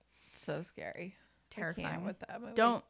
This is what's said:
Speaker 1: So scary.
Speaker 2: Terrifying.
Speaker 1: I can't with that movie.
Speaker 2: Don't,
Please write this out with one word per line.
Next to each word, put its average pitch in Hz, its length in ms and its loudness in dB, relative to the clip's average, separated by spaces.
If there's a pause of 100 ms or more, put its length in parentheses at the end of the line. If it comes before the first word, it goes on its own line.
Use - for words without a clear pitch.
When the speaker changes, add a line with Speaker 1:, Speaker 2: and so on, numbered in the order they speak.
(320)
Speaker 1:
So 156 300 -4
scary. - 540 -8 (340)
Speaker 2:
Terrifying. 175 360 -4
Speaker 1:
I - 60 -2
can't 170 120 -4
with 185 160 -4
that - 200 -10
movie. - 140 -10
Speaker 2:
Don't, 226 360 8